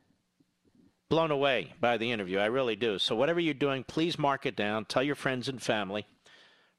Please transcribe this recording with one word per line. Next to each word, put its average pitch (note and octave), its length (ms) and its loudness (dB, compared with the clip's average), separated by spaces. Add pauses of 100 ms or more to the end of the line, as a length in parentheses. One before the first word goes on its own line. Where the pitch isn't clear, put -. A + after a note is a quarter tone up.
(1080)
blown D#3+ 220 4
away C3+ 500 2
by A#2+ 180 2
the A#2 120 -2
interview. G2 300 -2
I G#2 60 4
really A#2+ 280 0
do. G#2 240 0
So - 160 0
whatever D3 240 2
you're D#3+ 160 0
doing, C3+ 300 -2
please D#3+ 340 -2
mark C#3 260 0
it A#2+ 120 -4
down. G#2 300 -2
Tell C3+ 180 0
your C#3+ 100 0
friends B2+ 340 -2
and B2+ 140 -8
family. G#2 420 -2 (760)